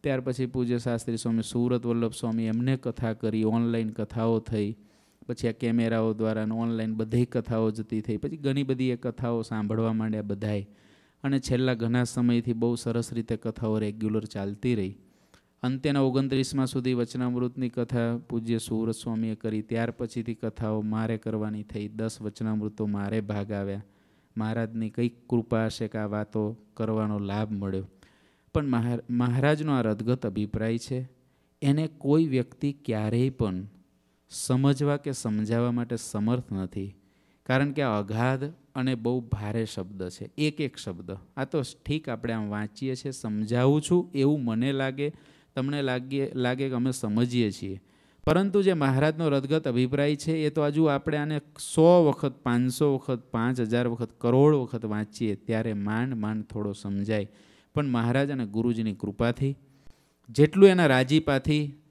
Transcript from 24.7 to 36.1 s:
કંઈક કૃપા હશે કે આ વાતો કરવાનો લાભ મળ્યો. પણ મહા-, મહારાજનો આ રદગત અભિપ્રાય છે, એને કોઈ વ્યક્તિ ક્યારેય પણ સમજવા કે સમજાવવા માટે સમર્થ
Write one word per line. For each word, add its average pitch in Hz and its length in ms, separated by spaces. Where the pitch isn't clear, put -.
કંઈક 117 400
કૃપા 113 360
હશે 110 220
કે 110 100
આ 107 80
વાતો 107 520
કરવાનો 110 460
લાભ 104 320
મળ્યો. 98 380
પણ 151 140
મહા-, 120 320
મહારાજનો 135 640
આ 127 80
રદગત 113 440
અભિપ્રાય 107 520
છે, 127 320
એને 151 360
કોઈ 151 280
વ્યક્તિ 131 480
ક્યારેય 113 440
પણ 101 380
સમજવા 139 680
કે 139 140
સમજાવવા 117 600
માટે 120 240
સમર્થ 113 580